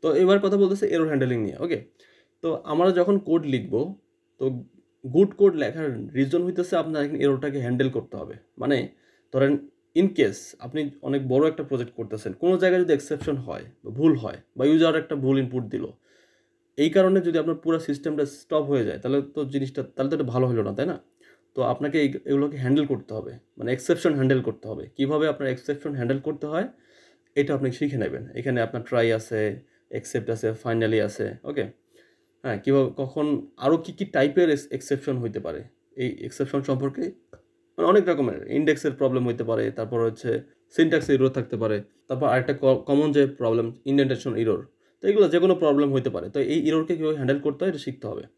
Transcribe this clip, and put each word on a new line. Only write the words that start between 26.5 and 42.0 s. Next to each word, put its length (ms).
এটা 200
আপনি 180
শিখে 240
নেবেন। 380
এখানে 260
আপনার 220
ট্রাই 300
আছে, 480
অ্যাকসেপ্ট 420
আছে, 220
ফাইনালি 480
আছে। 340
ওকে? 180
হ্যাঁ, 160
কীভাবে, 380
কখন, 500
আরও 200
কী 160
কী 120
টাইপের 460
এক্স-, 200
এক্সেপশন 480
হইতে 220
পারে, 240
এই 120
এক্সেপশন 540
সম্পর্কে 500
মানে 100
অনেক 200
রকমের, 420
ইনডেক্সের 420
প্রবলেম 340
হইতে 180
পারে, 260
তারপর 340
হচ্ছে 360
সিনট্যাক্স 400
এরর 180
থাকতে 280
পারে, 260